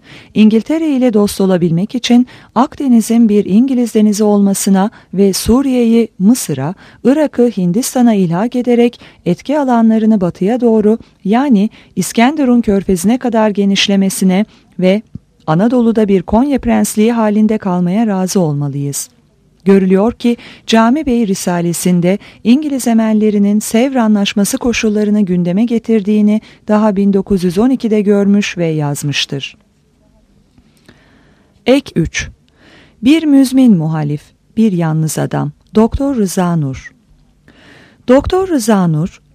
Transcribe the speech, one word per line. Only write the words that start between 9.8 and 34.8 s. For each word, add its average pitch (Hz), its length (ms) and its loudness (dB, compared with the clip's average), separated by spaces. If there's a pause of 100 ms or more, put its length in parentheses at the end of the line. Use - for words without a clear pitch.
batıya 196 400 -2
doğru, 220 360 2 (260)
yani 220 460 0 (260)
İskenderun 247 680 0
körfezine 196 560 0
kadar 226 320 -2
genişlemesine 196 960 0 (340)
ve 185 220 2 (460)
Anadolu'da 226 600 2
bir 190 140 2
Konya 254 380 0
prensliği 214 540 0
halinde 214 440 0
kalmaya 180 500 -2
razı 190 320 -2
olmalıyız. 143 680 -4 (560)
Görülüyor 190 460 2
ki 233 260 -2 (300)
Cami 233 380 2
Bey 240 220 0
Risalesi'nde 175 880 0 (260)
İngiliz 269 440 0
emellerinin 214 720 0
Sevr 254 360 -2
Anlaşması 208 640 0
koşullarını 208 640 -2
gündeme 180 440 -2
getirdiğini 214 760 0 (260)
daha 214 280 0
bin 202 180 0
dokuz 196 300 -2
yüz 180 140 -2
on 240 120 2
ikide 220 320 -2
görmüş 202 560 0
ve 170 100 -2
yazmıştır. 143 920 -6 (2000)
Ek 269 300 0
üç. - 320 -4 (760)
Bir 311 200 2
müzmin 262 540 4
muhalif, 151 440 -4 (360)
bir 220 140 2
yalnız 156 460 -2